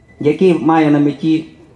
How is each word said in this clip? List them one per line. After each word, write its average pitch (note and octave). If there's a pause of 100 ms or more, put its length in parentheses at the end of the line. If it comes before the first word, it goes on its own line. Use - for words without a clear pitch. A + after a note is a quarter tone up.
(200)
який D#3
має D#3
на D3
меті D#3 (320)